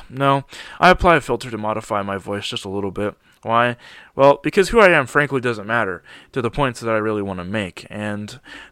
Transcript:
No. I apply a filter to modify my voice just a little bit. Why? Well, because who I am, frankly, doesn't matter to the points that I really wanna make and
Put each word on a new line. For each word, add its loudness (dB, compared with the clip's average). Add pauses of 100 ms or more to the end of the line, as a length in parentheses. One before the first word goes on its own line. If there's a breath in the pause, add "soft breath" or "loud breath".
(100)
No. 0 (340 loud breath)
I 8
apply 4
a 0
filter -4
to -6
modify -4
my -4
voice -8
just -10
a -10
little -4
bit. -6 (280 soft breath)
Why? 0 (380 loud breath)
Well, 6
because 0
who 4
I 8
am, 4
frankly, 0
doesn't -4
matter -2 (300 loud breath)
to -4
the -4
points -4
that -4
I 0
really -2
wanna -6
make -8
and -10 (320 loud breath)